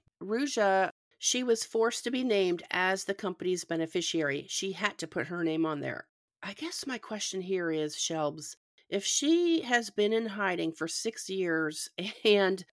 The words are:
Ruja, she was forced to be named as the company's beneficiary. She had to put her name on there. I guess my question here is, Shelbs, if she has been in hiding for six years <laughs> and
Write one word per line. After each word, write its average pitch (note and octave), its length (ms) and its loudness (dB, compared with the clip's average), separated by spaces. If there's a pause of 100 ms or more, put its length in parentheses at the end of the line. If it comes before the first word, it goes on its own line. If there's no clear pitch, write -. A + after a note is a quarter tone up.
(240)
Ruja, G3+ 680 2 (260)
she - 260 0
was A#3 220 2
forced A3+ 400 0
to A#3+ 40 -2
be B3+ 140 0
named F#3+ 480 2
as F#3 320 0
the G3+ 100 -4
company's F#3 520 -4
beneficiary. D#3+ 840 -2
She - 240 -4
had G3+ 280 -2
to D#3+ 80 -6
put - 200 -4
her F3 160 -4
name D#3+ 220 2
on D3+ 160 -2
there. - 260 -6 (340)
I G3 120 -10
guess D#4+ 340 -8
my B3 120 -6
question G#3 420 -6
here F3+ 280 -2
is, D3+ 280 -2
Shelbs, D#3 580 -4 (320)
if G3 160 -2
she E4 600 4
has A#3 260 2
been G#3 240 2
in A3+ 120 2
hiding F#3+ 460 -2
for D#3+ 160 -6
six - 420 -6
years E3 680 0
<laughs> F#3+ 260 -8
and G3 500 6